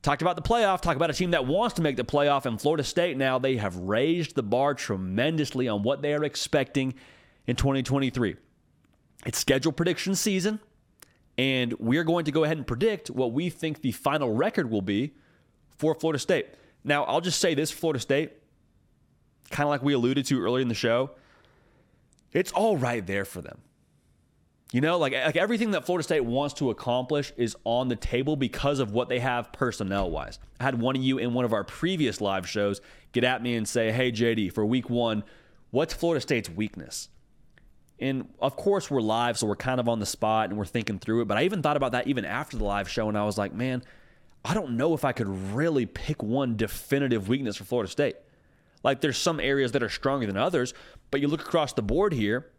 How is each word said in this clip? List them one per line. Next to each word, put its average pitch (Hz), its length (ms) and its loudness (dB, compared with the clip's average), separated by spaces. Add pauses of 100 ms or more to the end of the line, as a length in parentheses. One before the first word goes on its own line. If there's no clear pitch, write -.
Talked 143 180 0
about 175 140 2
the 165 80 -8
playoff, 214 360 4
talk 170 160 0
about 165 140 2
a 143 40 -2
team 180 180 0
that 139 160 2
wants 196 280 0
to 175 60 0
make 143 160 2
the 120 80 -2
playoff, 143 400 2
and 113 160 -2
Florida 151 220 2
State 170 340 0
now, 131 220 2
they 131 180 2
have 101 180 -2
raised 127 600 0
the 127 80 0
bar 131 320 2
tremendously 123 920 -2
on 104 140 0
what 135 200 0
they 147 120 0
are 151 100 0
expecting 139 720 0 (540)
in 123 80 0
twenty 135 260 2
twenty-three. 127 540 0 (920)
It's - 140 -4
schedule 135 320 2
prediction 175 440 -2
season, 202 440 0 (760)
and 127 420 0
we're 131 240 2
going 165 220 2
to 151 60 0
go 156 120 4
ahead 156 140 2
and 135 80 -8
predict 196 440 0
what 120 240 -2
we 165 160 0
think 156 320 -6
the 127 100 0
final 139 420 0
record 151 360 2
will 104 140 0
be 107 300 0 (640)
for 156 180 2
Florida 156 240 0
State. - 260 0 (380)
Now, 147 220 2
I'll 147 140 2
just 175 220 0
say 170 140 4
this, 151 160 0
Florida 151 280 -2
State, 143 320 0 (1160)
kinda 147 180 -2
like 143 140 0
we 143 120 2
alluded 127 340 2
to 131 120 2
earlier 120 220 2
in 123 80 0
the 110 60 -2
show, 123 360 2 (1200)
it's - 200 0
all 202 260 2
right 120 280 -2
there 98 200 -2
for - 160 -12
them. - 200 -16 (1120)
You 123 80 2
know, 165 160 2
like, 135 160 2
like, 147 240 0
everything 214 340 2
that 175 140 0
Florida 180 180 0
State 143 220 2
wants 135 300 -2
to 131 160 0
accomplish 127 680 -2
is 117 260 0
on 123 240 0
the 120 80 0
table 131 400 0
because 135 440 0
of 110 120 0
what 120 160 0
they 123 140 0
have 123 320 -2
personnel-wise. 98 840 -2 (200)
I 123 60 -6
had 120 160 0
one 131 160 0
of 131 40 -2
you 131 180 2
in 120 140 -2
one 123 120 0
of 110 80 0
our 101 100 0
previous 160 560 -2
live 95 300 -2
shows 101 320 -2 (320)
get 120 100 2
at 123 180 0
me 120 140 -2
and 110 100 -2
say, 113 280 0
"Hey, 127 180 0
J 113 240 2
D, 101 140 0
for 107 160 0
week 120 240 0
one, 117 340 0 (480)
what's 151 220 0
Florida 170 260 0
State's 117 300 -2
weakness?" 87 580 -8 (880)
And, 131 300 -4 (120)
of - 180 -2
course, 196 340 0
we're 135 80 2
live, 113 380 2
so 113 100 0
we're 101 80 0
kind 127 240 -2
of 117 80 0
on 117 140 0
the 104 40 -2
spot 110 440 0
and 104 80 -4
we're 104 80 -2
thinking 107 340 -4
through 113 220 0
it. 107 80 -2
But 104 80 2
I 131 60 4
even 190 180 0
thought 147 160 2
about 131 160 0
that 123 140 -2
even 123 180 -2
after 117 320 -6
the 107 80 -2
live 101 240 -2
show, 110 180 -2
and 107 100 0
I 104 60 2
was 104 140 0
like, 101 160 -2
"Man, 127 300 -4 (600)
I 139 100 -2
don't 151 220 -2
know 156 180 2
if 147 120 0
I 127 80 2
could 104 160 -2
really 113 560 0
pick - 360 -6
one 120 360 0
definitive 113 720 0
weakness 123 260 0
for - 80 -12
Florida 110 260 -2
State." - 280 0 (680)
Like, 135 160 2
there's 139 180 0
some 160 220 0
areas 135 320 2
that 131 100 2
are 113 60 -2
stronger 135 400 0
than 95 80 -2
others, 131 380 2 (360)
but 143 120 0
you 143 80 2
look 151 100 0
across 151 320 0
the 123 100 -2
board 160 300 2
here 117 480 0